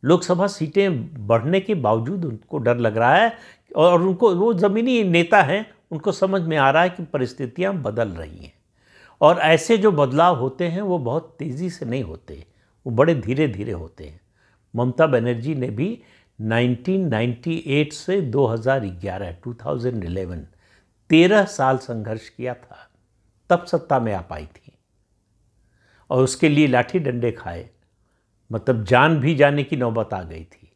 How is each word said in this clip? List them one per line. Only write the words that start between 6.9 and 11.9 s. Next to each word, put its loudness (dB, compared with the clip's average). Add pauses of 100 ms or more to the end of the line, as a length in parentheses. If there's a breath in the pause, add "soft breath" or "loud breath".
परिस्थितियां -6
बदल -4
रही -14
हैं -20 (680 soft breath)
और 0
ऐसे 0
जो 2
बदलाव 0
होते -6
हैं -6
वो -4
बहुत -8
तेज़ी -8
से -12
नहीं -6